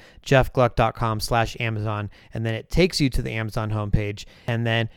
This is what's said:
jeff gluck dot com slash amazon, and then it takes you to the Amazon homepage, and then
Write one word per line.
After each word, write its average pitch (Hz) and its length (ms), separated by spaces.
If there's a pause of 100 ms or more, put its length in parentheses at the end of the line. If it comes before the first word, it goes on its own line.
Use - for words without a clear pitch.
(200)
jeff 131 320
gluck 123 220
dot 113 220
com 110 240
slash 113 400
amazon, 107 500 (240)
and 113 100
then 113 80
it 113 160
takes 175 320
you 143 100
to 127 120
the 131 80
Amazon 110 400
homepage, 104 540 (240)
and 117 180
then 113 300